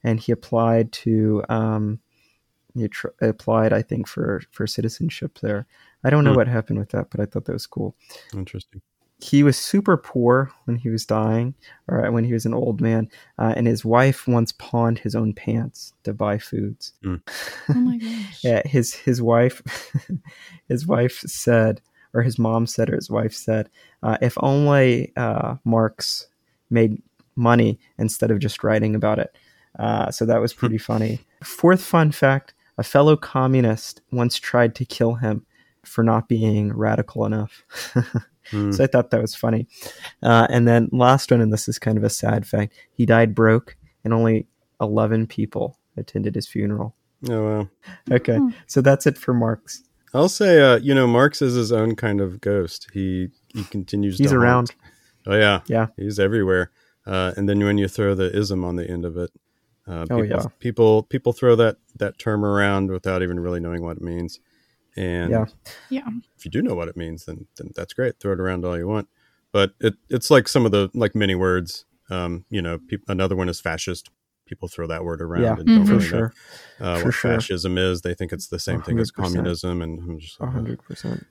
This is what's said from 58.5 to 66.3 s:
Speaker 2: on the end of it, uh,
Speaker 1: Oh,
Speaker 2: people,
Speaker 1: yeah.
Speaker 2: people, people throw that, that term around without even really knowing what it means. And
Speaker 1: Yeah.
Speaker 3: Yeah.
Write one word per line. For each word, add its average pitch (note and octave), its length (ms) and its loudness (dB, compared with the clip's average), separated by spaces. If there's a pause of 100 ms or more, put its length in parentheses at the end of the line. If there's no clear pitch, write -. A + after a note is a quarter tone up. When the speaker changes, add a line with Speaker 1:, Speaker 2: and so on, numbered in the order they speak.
Speaker 2:
on F2 120 -4
the F2 120 -8
end F2 160 -6
of E2 100 -10
it, F2 140 -6 (580)
uh, E2 220 -10
Speaker 1:
Oh, A#2+ 120 0
Speaker 2:
people, G#2+ 40 0
Speaker 1:
yeah. A2+ 200 -4 (120)
Speaker 2:
people, A2 460 2
people A#2+ 300 -4
throw B2 240 4
that, A2 200 2 (200)
that G2+ 200 -6
term G#2+ 260 -2
around G2+ 460 2
without F#2 320 -4
even F2 180 -4
really F2 200 -4
knowing E2+ 240 -6
what E2+ 140 -8
it - 40 -14
means. E2+ 380 -8 (580)
And F2 340 -4
Speaker 1:
Yeah. A2+ 140 0 (440)
Speaker 3:
Yeah. C4 200 -8 (260)